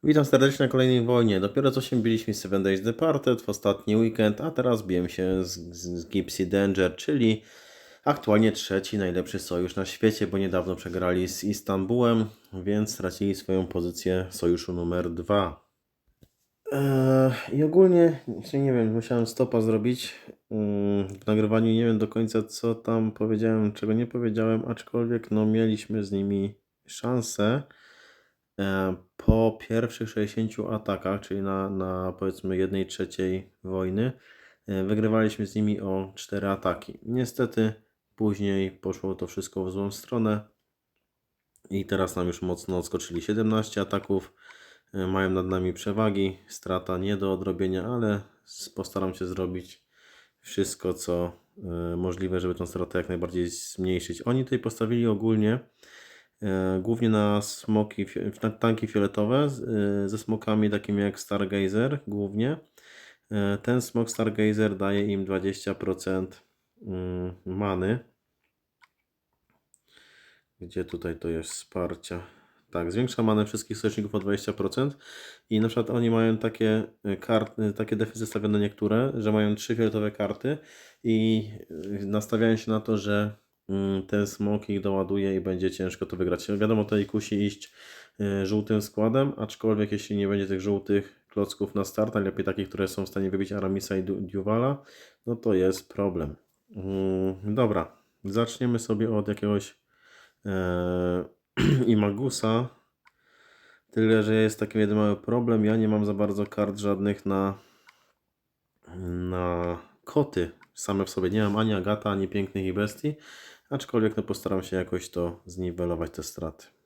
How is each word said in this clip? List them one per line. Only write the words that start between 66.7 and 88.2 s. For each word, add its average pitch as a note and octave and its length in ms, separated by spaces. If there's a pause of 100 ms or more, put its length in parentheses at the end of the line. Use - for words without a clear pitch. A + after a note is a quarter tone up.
mm, F2+ 460 (120)
many. G2 540 (2500)
Gdzie F2 240
tutaj E2+ 340
to E2+ 100
jest E2 220
wsparcia? F2 720 (480)
Tak, F2 200
zwiększa A#2 320
manę G#2+ 220
wszystkich G#2+ 320
sojuszników G#2+ 380
o G2+ 40
dwadzieścia G2+ 340
procent C3 440 (520)
i A2 100
na A2+ 80
przykład A2+ 220
oni A#2+ 200
mają A2+ 280
takie, A2 460 (200)
e, G2 140
kart-, A2 420
e, G#2 140
takie A2 220
defy A2 240
zestawione G#2 400
niektóre, G#2 560
że G#2+ 160
mają G#2 240
trzy A2+ 200
fioletowe G#2+ 360
karty G#2 460 (460)
i, A2 460 (520)
e, G2+ 40
nastawiają G#2+ 520
się A2 140
na A2 80
to, A2 180
że, G#2 380 (340)
mm, G2 380
ten G#2 200
smok G#2 420
ich G2+ 120
doładuje G2 540
i F#2 60
będzie F#2 300
ciężko - 340
to F#2 120
wygrać. F2+ 300 (100)
Wiadomo, G#2+ 260
tutaj G#2 220
kusi G#2 400
iść, - 280 (460)
e, G2 260